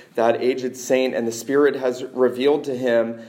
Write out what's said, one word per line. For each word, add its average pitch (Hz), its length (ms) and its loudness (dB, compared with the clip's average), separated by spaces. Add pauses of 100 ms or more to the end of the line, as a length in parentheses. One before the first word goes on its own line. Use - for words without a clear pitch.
(160)
that 113 260 2
aged 127 340 -2
saint, 131 380 0
and 117 140 -2
the 113 40 -4
Spirit 139 440 2
has 131 280 -4
revealed 127 600 0
to 135 120 -4
him 117 520 0